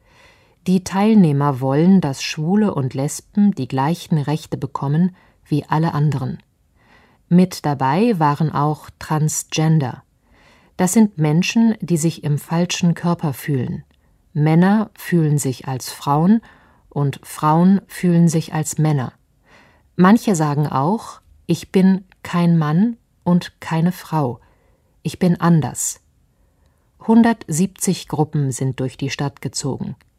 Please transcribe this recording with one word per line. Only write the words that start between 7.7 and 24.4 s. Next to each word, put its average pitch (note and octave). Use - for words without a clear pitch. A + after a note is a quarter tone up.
waren D3+
auch D3
Transgender. D#3
Das F3+
sind A3
Menschen, F3+
die E3+
sich D#3+
im D3
falschen E3+
Körper E3+
fühlen. -
Männer F3
fühlen D3+
sich -
als C3
Frauen E3+
und C#3+
Frauen E3+
fühlen E3+
sich D#3+
als D#3
Männer. D3
Manche G3
sagen D3
auch: D#3
„Ich -
bin F#3+
kein F3
Mann E3
und F3
keine E3
Frau. C#3+